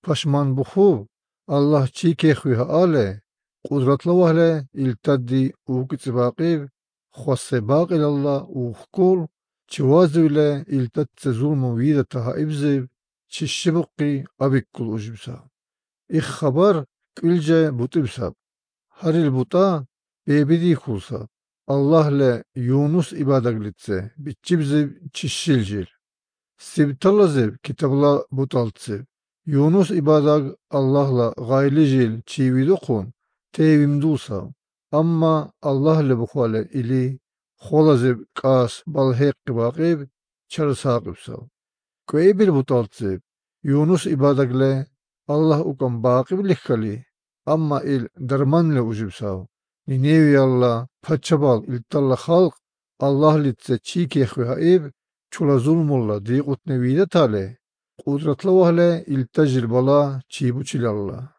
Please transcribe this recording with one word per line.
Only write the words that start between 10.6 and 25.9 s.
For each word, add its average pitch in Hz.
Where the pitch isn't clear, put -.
илтатце 135
зулму 127
вида 135
таха 123
ибзиб, 143
чишшибуқи 156
абиккул 131
ужибса. 110
Их 151
хабар 160
квилже 160
бутибсаб. 123
Харил 160
бута 151
бебиди 156
кулсаб. 110
Аллах 147
ле 131
Юнус 143
ибадаглитсе, 110
бичибзиб 147
чишшилжил. 104